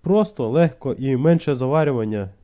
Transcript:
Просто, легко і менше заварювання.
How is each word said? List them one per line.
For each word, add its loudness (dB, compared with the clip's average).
Просто, 0
легко 0
і -2
менше 2
заварювання. -2